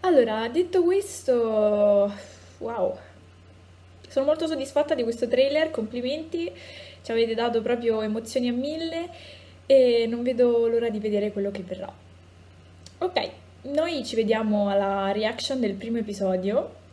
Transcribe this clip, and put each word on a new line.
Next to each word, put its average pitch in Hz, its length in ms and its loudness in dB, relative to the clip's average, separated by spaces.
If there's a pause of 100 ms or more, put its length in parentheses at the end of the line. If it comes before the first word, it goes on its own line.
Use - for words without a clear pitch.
Allora, 233 480 4
detto 349 340 0
questo, 214 1300 2 (480)
wow. 226 380 -4 (1120)
Sono 269 160 0
molto 311 220 0
soddisfatta 294 480 -2
di 254 80 -2
questo 233 260 -2
trailer, 277 420 2
complimenti, 294 800 -6 (520)
ci - 100 -10
avete 226 220 2
dato 233 260 0
proprio 233 400 0
emozioni 233 480 -2
a 240 40 0
mille 320 560 -4 (580)
e 247 420 8
non 233 140 -4
vedo 240 440 4
l'ora 233 220 0
di 214 100 -4
vedere 208 320 0
quello 202 200 -4
che 202 120 -10
verrà. 185 300 -10 (1080)
Ok, - 300 -2 (320)
noi 294 420 -2
ci - 120 -6
vediamo 214 540 0
alla 196 420 0
reaction 220 480 -4
del 202 140 -2
primo 226 240 -6
episodio. 202 760 -2 (180)